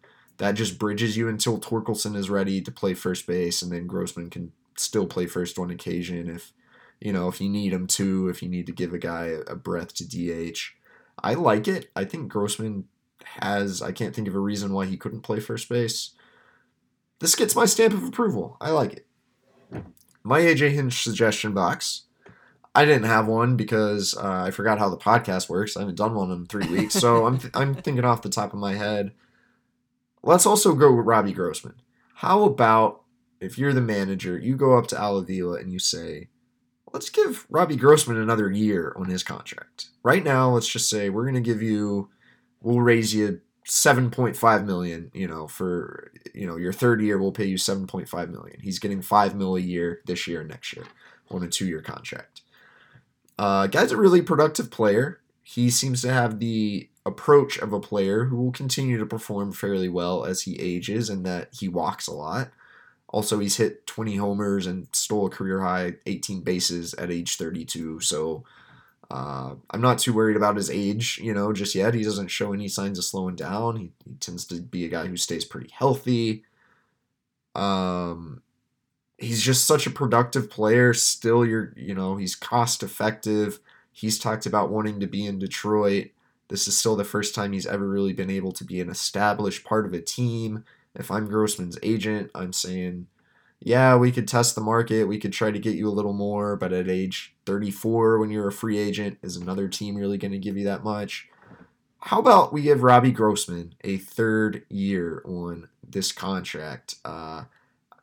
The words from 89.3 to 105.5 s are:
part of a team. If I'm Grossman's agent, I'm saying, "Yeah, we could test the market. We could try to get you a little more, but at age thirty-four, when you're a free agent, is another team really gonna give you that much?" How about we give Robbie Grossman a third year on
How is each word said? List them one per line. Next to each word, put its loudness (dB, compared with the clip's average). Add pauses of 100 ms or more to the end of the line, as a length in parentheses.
part 0
of -6
a -4
team. -4 (300)
If -10
I'm -2
Grossman's 0
agent, -2
I'm -8
saying, -6 (540)
"Yeah, 6
we 6
could -2
test 2
the -4
market. 2
We -2
could -4
try 0
to -4
get -2
you -2
a 0
little -2
more, -2
but -4
at -2
age -4 (120)
thirty-four, 2
when 0
you're -2
a -2
free -4
agent, -2
is -10
another -4
team -8
really -2
gonna -6
give -6
you -4
that -4
much?" -6 (720)
How 0
about 8
we 0
give 6
Robbie 10
Grossman 0
a -2
third 0
year -2
on -10 (180)